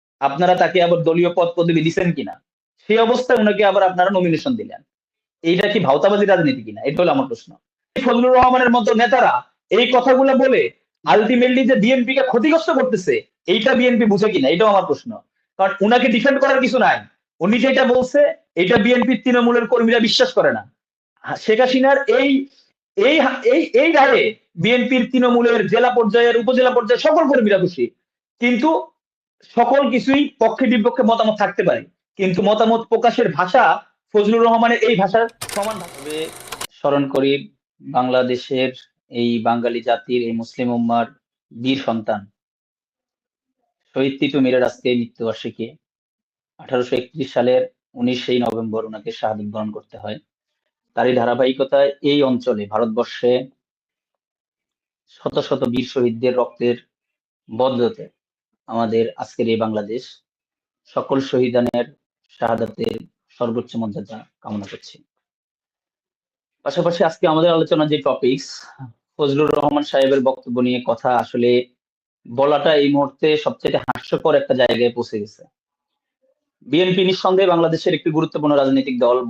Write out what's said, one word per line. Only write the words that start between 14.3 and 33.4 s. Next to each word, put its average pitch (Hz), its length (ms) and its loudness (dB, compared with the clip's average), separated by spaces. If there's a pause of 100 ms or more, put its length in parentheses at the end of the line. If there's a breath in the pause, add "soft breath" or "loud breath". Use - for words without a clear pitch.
কিনা, 135 160 0
এটাও 175 180 2
আমার 196 180 2
প্রশ্ন। 131 260 -6 (460)
কারণ 190 160 0 (120)
উনাকে 247 220 4
ডিফেন্ড 262 320 0
করার 269 220 2
কিছু 247 180 -2
নাই, 170 180 2 (420)
উনি 208 200 0
যেটা 254 260 2
বলছে 254 340 0 (360)
এটা 185 220 2
বিএনপি 240 400 2
তৃণমূলের 240 500 0
কর্মীরা 233 320 2
বিশ্বাস 214 340 0
করে 156 240 2
না। - 140 -14 (520)
হা-, 143 220 -8
শেখ 220 140 2
হাসিনার 262 380 4 (220)
এই, 277 260 2 (520 soft breath)
এই 269 220 2
হা-, 262 240 0
এই, 262 180 2 (200)
এই 330 100 2
রায়ে 269 320 4 (320)
বিএনপির 247 560 0
তৃণমূলের 240 560 2
জেলা 240 220 2
পর্যায়ের, 233 480 2
উপজেলা 247 340 2
পর্যায়ের 233 360 0
সকল 320 220 4
কর্মীরা 208 340 2
খুশি, - 220 -2 (540)
কিন্তু 247 300 0 (840)
সকল 240 260 2 (120)
কিছুই 269 280 0 (180)
পক্ষে 226 280 2
বিপক্ষে 226 360 2
মতামত 214 340 2
থাকতে 196 260 0
পারে, 127 180 0 (360)
কিন্তু 185 240 -2
মতামত 220 400 2 (100)
প্রকাশের 226 360 2 (100)
ভাষা 180 480 0 (260)